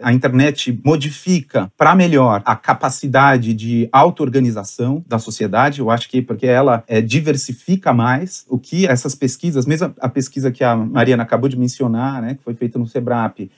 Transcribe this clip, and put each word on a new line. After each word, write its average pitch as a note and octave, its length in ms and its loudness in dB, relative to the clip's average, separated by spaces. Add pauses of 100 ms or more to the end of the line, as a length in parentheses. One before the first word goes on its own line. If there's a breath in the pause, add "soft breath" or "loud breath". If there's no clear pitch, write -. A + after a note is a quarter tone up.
a B2 140 2
internet B2+ 680 0
modifica C#3+ 920 -2
pra D#3 180 4
melhor C3+ 480 4
a A2+ 140 0
capacidade C3 960 2
de A#2 400 -2
auto-organização C3 1120 0
da A#2 120 -2
sociedade. A2+ 600 -2
Eu A2+ 120 -2
acho A#2+ 180 -2
que B2+ 140 -2
porque B2 240 -4
ela, B2 400 2
é, A2 160 0
diversifica D3 880 -2
mais B2+ 560 0
o B2 100 -4
que F3+ 280 -2
essas C3 280 -2
pesquisas, C#3 520 -4
mesmo D#3 220 -2
a, - 180 -8
a - 20 -2
pesquisa C3 420 -4
que B2+ 140 -4
a A#2+ 100 2
Mariana A#2 480 0
acabou A#2+ 280 0
de B2+ 80 -6
mencionar, B2 640 -2
né, B2 120 -6
que - 80 -16
foi A#2+ 120 -8
feita A#2+ 240 -6
no A#2 80 -2
sebrap, A#2 720 -4